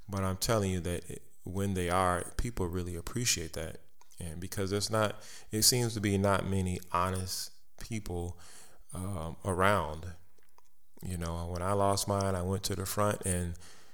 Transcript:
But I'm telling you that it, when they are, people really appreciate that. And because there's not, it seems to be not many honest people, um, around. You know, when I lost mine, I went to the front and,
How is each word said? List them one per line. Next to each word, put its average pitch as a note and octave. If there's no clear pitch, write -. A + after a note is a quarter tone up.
But F#2+
I'm F#2
telling G2+
you F#2
that F2
it, -
when G2
they F2+
are, F2+
people A#2
really F2
appreciate E2+
that. D#2+
And E2+
because F#2+
there's G#2
not, G#2+
it G#2+
seems A#2+
to A2
be G2+
not G2
many F#2
honest F#2
people, F2+
um, F2+
around. F2
You F#2
know, E2+
when F2
I F#2+
lost G2
mine, G2
I F2+
went F#2+
to G2+
the F#2+
front G#2
and, F2+